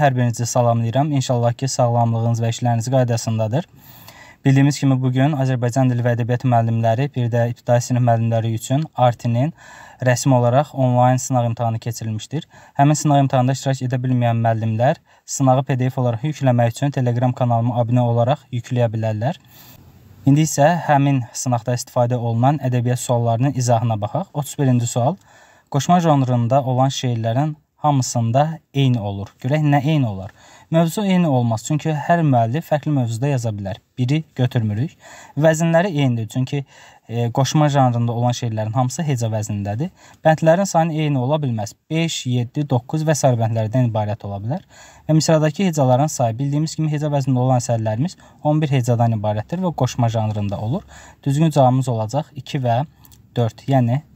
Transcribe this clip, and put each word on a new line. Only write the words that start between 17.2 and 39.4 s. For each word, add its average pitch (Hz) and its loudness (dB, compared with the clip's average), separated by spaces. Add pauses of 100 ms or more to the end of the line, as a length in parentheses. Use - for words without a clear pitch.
kanalıma 120 0
abunə 120 0
olaraq 120 0
yükləyə 120 -2
bilərlər. 110 -4 (880)
İndi 151 4
isə 147 4 (160)
həmin 139 4 (160)
sınaqda 123 -2
istifadə 123 -2
olunan 117 0
ədəbiyyat 123 -2
suallarının 117 0
izahına 120 0
baxaq. 123 -6
Otuz - -8
birinci 123 2
sual. 131 -2 (480)
Qoşma 175 2
janrında 135 2
olan 131 0
şeirlərin 120 -2 (260)
hamısında 135 0 (160)
eyni 127 2
olur. 98 -6 (140)
Görək, 143 0
nə 143 2
eyni 147 0
olar? 95 -10 (400)
Mövzu 165 0
eyni 180 2
olmaz, 120 0
çünki 156 -2
hər 165 0
müəllif 123 2
fərqli 151 -2
mövzuda 123 -2
yaza 117 -2
bilər. 101 -8 (220)
Biri 139 0 (120)
götürmürük. 117 -2 (420)
Vəzinləri 165 2
eynidir, 123 0
çünki, 135 -4 (440)
e, 117 -2
qoşma 147 2
janrında 123 2
olan 120 0
şeirlərin 110 -6
hamısı 131 -2
heca 117 -2
vəznindədir. 107 -4 (320)